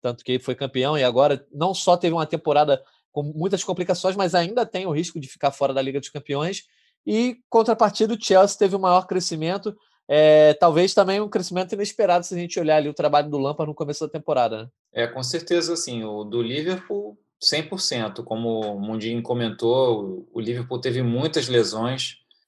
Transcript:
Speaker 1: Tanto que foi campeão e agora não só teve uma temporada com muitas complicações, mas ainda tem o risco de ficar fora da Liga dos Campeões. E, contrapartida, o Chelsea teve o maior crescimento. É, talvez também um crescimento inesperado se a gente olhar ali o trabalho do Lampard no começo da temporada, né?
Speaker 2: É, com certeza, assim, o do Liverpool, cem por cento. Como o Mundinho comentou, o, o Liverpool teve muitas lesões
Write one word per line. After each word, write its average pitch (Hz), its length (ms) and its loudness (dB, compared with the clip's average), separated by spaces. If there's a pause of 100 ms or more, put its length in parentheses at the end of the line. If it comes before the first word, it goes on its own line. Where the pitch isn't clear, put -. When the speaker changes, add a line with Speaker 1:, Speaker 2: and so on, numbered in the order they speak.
Speaker 1:
Tanto 120 220 -6
que 127 160 -2
foi 127 160 -6
campeão 135 420 -2
e 135 60 2
agora 131 480 2
não 165 220 -2
só 180 240 4
teve 175 160 0
uma 165 120 0
temporada 151 560 2 (300)
com 147 120 -6
muitas 160 400 -4
complicações, 180 520 -2
mas 190 180 0
ainda 180 320 0
tem 190 200 -6
o 180 60 -4
risco 160 280 -4
de 131 80 -12
ficar - 240 -2
fora 135 220 -2
da 135 80 0
Liga 135 180 -4
dos 135 100 -12
Campeões. 151 540 -6 (420)
E, 233 320 0 (120)
contrapartida, 226 640 2
o 214 80 -6
Chelsea 190 360 6
teve 196 180 2
o 196 40 -2
maior 185 260 4
crescimento. 180 720 -4 (320)
É, 151 480 8
talvez 170 380 4
também 196 280 4
um 208 80 -6
crescimento 185 440 -4
inesperado 196 520 0
se - 80 -10
a 175 40 -4
gente 175 220 -6
olhar 156 180 4
ali 151 120 0
o 147 40 -8
trabalho 147 360 0
do 147 80 -4
Lampard 151 320 -4
no 147 60 -10
começo 147 300 -6
da 147 60 -12
temporada, 120 520 -2
né? 123 60 -16 (240)
Speaker 2:
É, 117 140 -2
com 127 160 -10
certeza, 170 500 -2
assim, 120 300 -6
o 107 200 -8
do 117 180 -4
Liverpool, 185 760 -6 (220)
cem 156 240 0
por 185 160 -10
cento. 117 440 -4
Como 113 380 -4
o 104 180 -6
Mundinho 110 420 -6
comentou, 117 1120 -2
o, - 40 -10
o 113 40 -6
Liverpool 120 380 -8
teve 127 220 -4
muitas 127 460 -2
lesões 120 680 -2 (300)